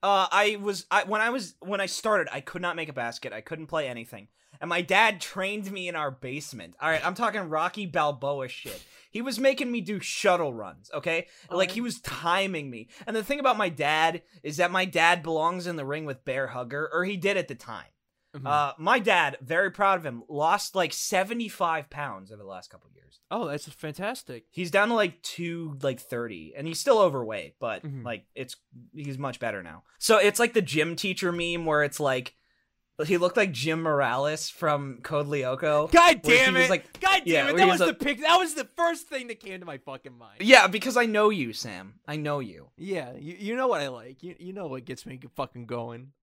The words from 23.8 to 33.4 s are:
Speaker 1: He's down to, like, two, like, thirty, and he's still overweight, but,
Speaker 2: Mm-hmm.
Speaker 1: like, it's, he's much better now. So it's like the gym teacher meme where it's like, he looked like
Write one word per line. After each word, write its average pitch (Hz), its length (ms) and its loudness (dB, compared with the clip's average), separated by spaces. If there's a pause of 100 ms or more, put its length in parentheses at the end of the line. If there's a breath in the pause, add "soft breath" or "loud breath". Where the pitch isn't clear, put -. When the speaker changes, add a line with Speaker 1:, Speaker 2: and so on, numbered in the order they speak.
Speaker 1:
He's 170 220 -6
down 196 160 6
to, 233 80 2
like, 208 260 0
two, 170 640 -8
like, 131 160 -2
thirty, 107 580 -8
and 139 80 -8
he's 165 140 -6
still 269 180 6
overweight, 117 640 2
but, 110 240 -4
Speaker 2:
Mm-hmm. 139 200 -10
Speaker 1:
like, 117 300 -8
it's, 127 220 -12 (360)
he's 143 280 -10
much 135 200 -6
better 104 220 -4
now. 85 220 -16 (160 soft breath)
So 220 180 6
it's 208 220 4
like 233 140 2
the 214 100 4
gym 156 320 0
teacher 180 360 -2
meme 170 360 -2
where 147 160 4
it's 143 160 -2
like, 131 340 0 (720)
he 180 120 2
looked 180 200 2
like 202 140 4